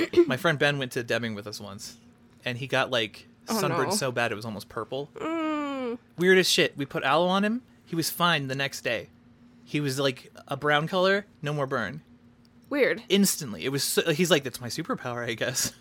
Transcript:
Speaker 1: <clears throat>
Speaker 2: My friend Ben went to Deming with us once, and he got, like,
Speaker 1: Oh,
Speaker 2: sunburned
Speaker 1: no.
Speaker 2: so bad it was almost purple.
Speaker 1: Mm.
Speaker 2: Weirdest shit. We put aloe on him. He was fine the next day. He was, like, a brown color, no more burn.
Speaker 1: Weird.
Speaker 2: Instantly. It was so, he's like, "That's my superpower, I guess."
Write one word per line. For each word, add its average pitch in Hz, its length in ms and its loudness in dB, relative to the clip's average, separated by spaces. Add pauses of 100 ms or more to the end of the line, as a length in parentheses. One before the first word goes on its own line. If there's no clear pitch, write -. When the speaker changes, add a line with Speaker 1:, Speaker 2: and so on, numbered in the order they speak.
Speaker 1:
<clears throat> 339 240 4
Speaker 2:
My 131 100 -2
friend 156 220 0
Ben 143 180 2
went 127 140 -6
to 123 120 -4
Deming 117 300 -2
with 101 140 -10
us 107 120 -12
once, 101 380 -14 (480)
and 123 120 -4
he 131 100 -8
got, 131 240 2
like, 113 360 -2 (220)
Speaker 1:
Oh, 220 100 0
Speaker 2:
sunburned 151 300 0
Speaker 1:
no. 196 60 0
Speaker 2:
so 139 160 0
bad 120 200 0
it 107 40 -2
was 110 100 -10
almost 104 240 -10
purple. 131 460 -6
Speaker 1:
Mm. 294 840 -4 (200)
Speaker 2:
Weirdest 185 340 6
shit. 156 260 2
We 139 80 -2
put 160 180 -4
aloe 156 240 4
on 196 160 2
him. 226 200 0 (220)
He - 100 -8
was 165 160 0
fine 165 360 2
the 131 80 -4
next 139 260 -4
day. 113 280 -2 (560)
He 147 140 -2
was, 139 200 0
like, 139 320 -2 (160)
a 143 80 -4
brown 147 320 2
color, 190 380 2 (160)
no 147 120 -4
more 143 120 -2
burn. 131 360 -4 (680)
Speaker 1:
Weird. 226 400 0
Speaker 2:
Instantly. 147 560 2
It 131 40 0
was 139 140 0
so, - 300 0
he's 160 180 2
like, 147 120 6
"That's 131 180 -8
my 123 60 -10
superpower, 120 600 -6
I 117 60 -4
guess." 117 480 -2